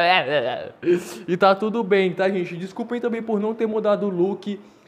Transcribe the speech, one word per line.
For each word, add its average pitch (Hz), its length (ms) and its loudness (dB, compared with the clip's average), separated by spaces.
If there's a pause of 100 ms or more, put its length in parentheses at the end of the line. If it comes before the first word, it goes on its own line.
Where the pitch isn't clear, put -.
(1300)
E 175 100 0
tá 196 160 6
tudo 214 300 -2
bem, 190 300 2
tá, 196 160 0
gente? 180 260 -4
Desculpem 226 440 -8
também 226 220 -4
por 226 180 -2
não 214 140 -2
ter 226 140 -2
mudado 208 400 0
o - 20 -2
look. 196 500 -2 (280)